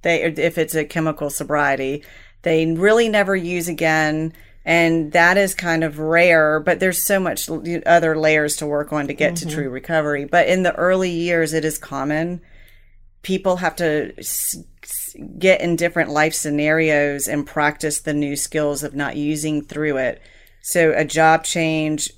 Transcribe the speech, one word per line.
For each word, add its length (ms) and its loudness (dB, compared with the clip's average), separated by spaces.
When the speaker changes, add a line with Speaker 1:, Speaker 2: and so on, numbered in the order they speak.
Speaker 1:
They, 220 0
if 340 -2
it's 180 -2
a 100 0
chemical 440 -4
sobriety, 720 -2
they 320 2
really 360 4
never 260 2
use 320 -4
again. 680 0
And 480 2
that 240 6
is 160 2
kind 300 -2
of 160 -4
rare, 600 4
but 200 0
there's 260 0
so 140 2
much 300 -4
l-, 120 -6
other 320 4
layers 400 2
to 100 -6
work 240 -4
on 160 -4
to 60 -6
get 220 0
Speaker 2:
Mm-hmm. 140 -6
Speaker 1:
to 60 -6
true 140 -4
recovery. 560 -2
But 220 4
in 160 2
the 120 0
early 360 2
years, 420 0
it 100 0
is 140 -4
common. 640 -4
People 360 -2
have 200 -2
to 400 -2
s-, 400 -6
s-, 320 -12
get 240 4
in 140 0
different 340 -2
life 240 0
scenarios 960 0
and 180 -4
practice 540 -2
the 140 -6
new 220 -2
skills 480 -4
of 120 -10
not 200 -6
using 480 -4
through 340 -4
it. 220 -4
So 340 2
a 100 0
job 380 4
change 760 -2